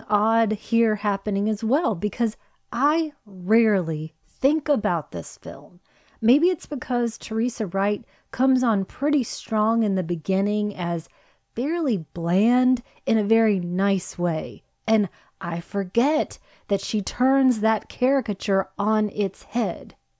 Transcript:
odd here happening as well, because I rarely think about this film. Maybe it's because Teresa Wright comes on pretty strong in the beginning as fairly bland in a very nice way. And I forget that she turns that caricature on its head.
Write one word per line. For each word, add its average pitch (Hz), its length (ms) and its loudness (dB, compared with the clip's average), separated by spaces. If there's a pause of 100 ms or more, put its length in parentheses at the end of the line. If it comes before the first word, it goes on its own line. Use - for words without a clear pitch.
odd 220 440 2
here 226 420 0
happening 202 540 -2
as 220 160 -4
well, 240 320 0
because 208 400 -2 (340)
I 294 440 0 (120)
rarely 185 880 0 (140)
think 294 400 0
about 196 420 0
this - 280 -10
film. 175 420 -16 (440)
Maybe 277 260 4
it's - 160 -6
because 240 520 -4
Teresa 226 480 -4
Wright 196 380 -2 (260)
comes 254 320 2
on 208 220 2
pretty 277 400 -2
strong 220 580 0
in 202 140 2
the 185 80 0
beginning 196 720 -2
as 170 320 -4 (480)
fairly 277 580 -2
bland 233 680 2 (220)
in 220 120 2
a 214 60 0
very 220 340 4
nice 185 580 -2
way. 160 460 -4 (240)
And 214 220 2 (320)
I 170 180 -6
forget 226 800 0 (300)
that 196 120 0
she 208 220 -4
turns 262 560 2
that 220 300 0
caricature 220 800 0 (100)
on 214 320 2
its 196 320 -4
head. - 540 -4 (240)